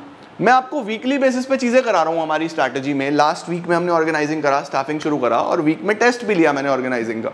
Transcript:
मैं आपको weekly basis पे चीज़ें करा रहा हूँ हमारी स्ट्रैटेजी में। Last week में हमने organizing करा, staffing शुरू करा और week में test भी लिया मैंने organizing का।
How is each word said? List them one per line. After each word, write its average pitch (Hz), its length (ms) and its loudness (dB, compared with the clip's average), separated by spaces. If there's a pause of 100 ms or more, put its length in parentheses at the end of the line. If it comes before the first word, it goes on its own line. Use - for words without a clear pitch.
(420)
मैं 220 120 4
आपको 254 280 0
weekly 226 360 -2
basis 254 280 2
पे 262 120 0
चीज़ें 247 260 2
करा 196 200 2
रहा 160 100 0
हूँ 165 80 -2
हमारी 156 280 -2
स्ट्रैटेजी 139 440 -2
में। 139 180 -2
Last 151 380 2
week 170 180 -6
में 170 100 2
हमने 175 140 0
organizing 160 520 0
करा, 139 180 2
staffing 147 380 -4
शुरू 151 180 -2
करा 120 200 0
और 160 240 0
week 156 220 0
में 214 140 0
test 240 280 0
भी 208 100 0
लिया 156 180 4
मैंने 139 160 -2
organizing 123 540 -2
का। 117 100 -4